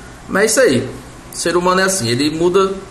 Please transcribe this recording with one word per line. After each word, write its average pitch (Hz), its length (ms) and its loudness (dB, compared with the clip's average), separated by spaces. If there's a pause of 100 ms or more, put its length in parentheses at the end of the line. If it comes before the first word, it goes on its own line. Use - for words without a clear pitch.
(280)
Mas 190 140 0
é - 20 4
isso 247 160 2
aí, 123 300 2 (420)
o - 40 -14
ser 170 200 -2
humano 180 240 2
é 190 40 2
assim, 190 220 -2
ele 127 220 0
muda 180 460 2 (160)